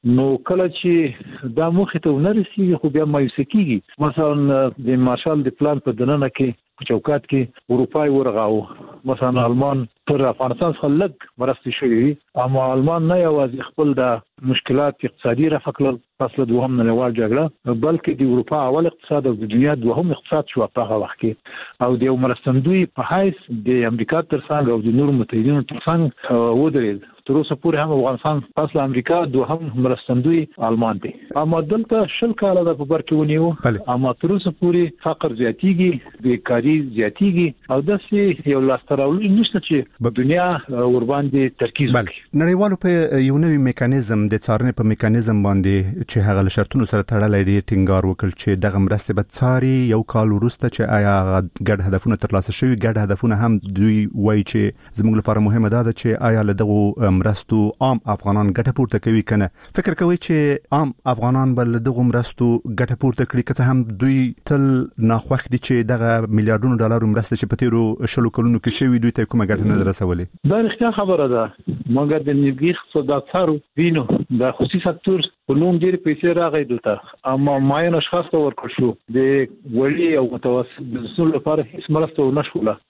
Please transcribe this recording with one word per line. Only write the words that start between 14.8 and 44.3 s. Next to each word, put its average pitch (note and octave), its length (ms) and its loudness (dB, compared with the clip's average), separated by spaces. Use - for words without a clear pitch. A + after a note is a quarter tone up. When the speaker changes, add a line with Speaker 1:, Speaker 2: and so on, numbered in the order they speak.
Speaker 1:
اقتصادي B2+ 420 0
رفع D3 280 -4
کړل C3+ 180 0
پس B2+ 180 -4
له C3 120 0
دوهم B2 300 0
نړیوال A#2+ 380 2
جګړه، B2 560 -2
بلکې E3 260 0
د C3 120 2
اروپا C3+ 340 0
اول D#3+ 240 2
اقتصاد C#3+ 360 -4
او B2 140 0
د A2 140 -6
دنیا C#3+ 260 4
دوهم C3+ 340 0
اقتصاد - 380 -4
شو A2+ 140 0
په A#2 180 -4
هغه G#2+ 180 -2
وخت - 180 -12
کې. A2+ 100 0
او B2+ 80 2
د B2+ 140 0
یو C3 140 2
مرستندوی C3+ 640 0
په B2+ 120 -6
حیث F#3+ 320 0
د B2+ 240 2
امریکا A#2+ 300 -2
تر D#3 260 -4
څنګ D3 220 0
او A2+ 180 0
د A#2 120 2
نورو C#3+ 200 2
متحدینو B2 500 0
تر B2 160 -10
څنګ، E3 160 0
آه، A#2 200 2
ودرېد. A#2+ 440 0
تر C#3 120 2
اوسه D3 160 -2
پورې D#3+ 280 -2
هم D#3 80 -2
افغانستان C3+ 500 0
پس D3+ 180 -4
له C#3+ 140 2
امریکا B2+ 260 -2
دوهم C3+ 460 -2
مرستندوی C3 560 0
آلمان A2+ 380 0
دی. - 40 -8
اما E3 180 0
دلته A3 360 0
شل A3+ 240 -2
کاله F#3 260 2
ده D#3+ 60 0
په C#3 180 -6
بر D#3+ 100 0
کې - 120 -4
ونیو. D#3 360 2
Speaker 2:
بله. G#2+ 180 0
Speaker 1:
اما B2+ 260 0
تر F3 140 0
اوسه F#3 160 -2
پورې F3 560 -2
فقر D#3 340 -4
زیاتیږي، E3+ 840 -2
بیکاري B2 480 0
زیاتیږي E3+ 500 0
او C3+ 100 2
داسې G3 720 -2
یو C3+ 160 2
لاسته C3 260 -2
راوړنې F#3+ 440 2
نشته G#3+ 200 0
چې D#3 180 -2
Speaker 2:
ب-، A#2 140 0
Speaker 1:
دنیا، E3+ 280 2
آه، B2+ 460 -2
ورباندې C3+ 680 0
ترکیز A#2+ 280 -2
Speaker 2:
بله. B2 120 2
Speaker 1:
وکړي. - 140 -12
Speaker 2:
نړیوالو F#3 420 0
په E3 400 2
یو C3+ 180 2
نوي D#3 240 2
میکانیزم A#2+ 600 0
د G#2 180 0